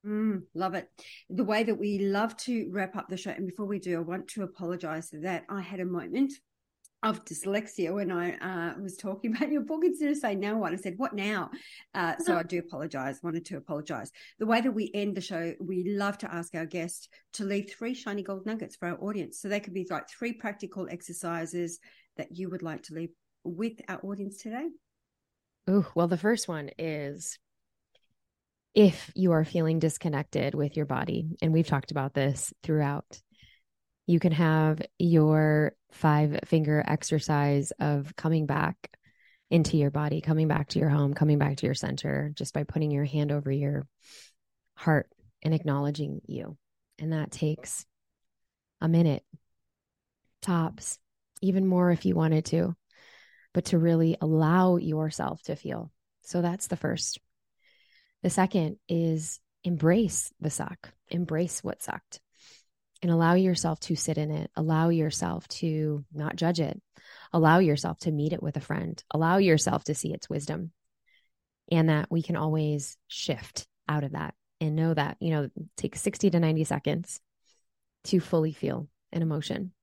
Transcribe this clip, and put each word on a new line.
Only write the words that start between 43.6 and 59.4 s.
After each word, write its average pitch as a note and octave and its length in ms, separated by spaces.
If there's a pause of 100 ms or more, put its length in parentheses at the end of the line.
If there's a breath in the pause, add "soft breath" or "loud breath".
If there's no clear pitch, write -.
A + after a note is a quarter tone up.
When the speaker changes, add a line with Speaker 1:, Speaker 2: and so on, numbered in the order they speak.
Speaker 2:
heart - 340 (320)
and D#3 120
acknowledging C#3+ 760
you. C#3 300 (420)
And D#3 140
that D#3 180
takes - 540 (960)
a D#3+ 60
minute, E3 360 (1160)
tops, - 580 (420)
even F#3+ 240
more F3+ 260
if E3+ 140
you F#3 80
wanted D#3+ 320
to, E3+ 300 (800 soft breath)
but F3+ 120
to F3 140
really E3 400
allow D#3+ 560
yourself D#3 680
to D3+ 120
feel. C#3 360 (320)
So - 180
that's F3 260
the F3+ 80
first. - 440 (1040 soft breath)
The F3+ 80
second F#3 480 (120)
is E3 500 (240)